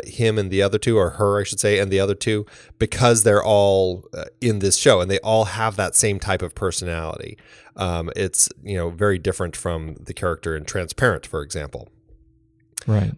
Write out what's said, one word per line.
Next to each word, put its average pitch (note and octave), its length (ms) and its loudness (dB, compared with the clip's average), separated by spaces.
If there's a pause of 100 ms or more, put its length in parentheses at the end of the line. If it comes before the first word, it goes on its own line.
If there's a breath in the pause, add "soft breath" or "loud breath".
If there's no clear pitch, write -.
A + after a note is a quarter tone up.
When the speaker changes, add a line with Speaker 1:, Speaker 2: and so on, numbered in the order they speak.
Speaker 1:
him A2 320 0
and G2 140 0
the G2 100 2
other G2 160 4
two, A2+ 180 2
or G2 160 4
her, G2+ 280 2
I G2 40 0
should - 160 -6
say, G#2 200 2
and G2 120 0
the F#2+ 80 4
other G2 140 2
two, G#2+ 320 -2 (320 loud breath)
because A#2 460 2
they're G#2 200 6
all, G2 680 4
uh, - 120 -10 (160)
in G#2+ 180 0
this F#2+ 180 0
show, G#2+ 240 6
and F#2 80 -2
they G2 120 0
all A2 240 2
have G#2+ 320 -2
that - 180 0
same G2+ 240 0
type F#2 240 -2
of F2 100 -6
personality. E2+ 800 -6 (420 loud breath)
Um, E2+ 380 -4
it's, F#2+ 320 0 (140)
you G2 160 -6
know, E2+ 140 -4
very G2 260 0
different F2 380 -4
from D#2+ 400 -6
the - 180 -14
character E2 420 -4
in D2+ 100 -8
Transparent, F#2+ 600 -2
for D2+ 160 -8
example. D2 480 -10 (960)
Speaker 2:
Right. G#2 320 0